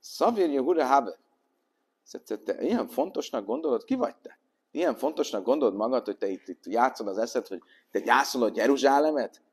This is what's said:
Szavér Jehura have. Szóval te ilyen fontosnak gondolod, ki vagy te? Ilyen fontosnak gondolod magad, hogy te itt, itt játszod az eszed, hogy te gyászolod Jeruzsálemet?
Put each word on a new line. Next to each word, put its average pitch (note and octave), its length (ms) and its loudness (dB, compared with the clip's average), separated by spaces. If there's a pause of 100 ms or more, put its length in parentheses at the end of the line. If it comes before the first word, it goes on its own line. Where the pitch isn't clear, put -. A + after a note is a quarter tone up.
Szavér F#3+ 500 0
Jehura C#3+ 360 2
have. B2+ 320 2 (840)
Szóval - 420 -10
te - 180 -4
ilyen E3 240 0
fontosnak C#3 580 -4
gondolod, C3 400 -2
ki C4 100 -4
vagy B3 220 -4
te? - 220 -20 (320)
Ilyen D#3 240 -2
fontosnak C3 500 -4
gondolod A#2+ 300 2
magad, A#2 300 -2
hogy G2+ 140 -6
te G2+ 100 -4
itt, F#2 200 -8
itt - 180 -14
játszod A#2 420 0
az G2 100 -6
eszed, A#2+ 280 -4
hogy F#2+ 160 -12 (280)
te G2+ 100 -2
gyászolod A#2+ 560 2
Jeruzsálemet? C#3 840 2 (100)